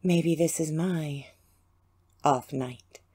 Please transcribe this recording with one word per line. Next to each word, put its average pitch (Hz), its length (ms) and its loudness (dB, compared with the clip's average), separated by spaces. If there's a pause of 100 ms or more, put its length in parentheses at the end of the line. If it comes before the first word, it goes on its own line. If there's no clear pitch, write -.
Maybe 170 320 2
this 160 280 0
is 156 100 -2
my 156 540 -2 (960)
off 135 300 2
night. 127 480 -10 (140)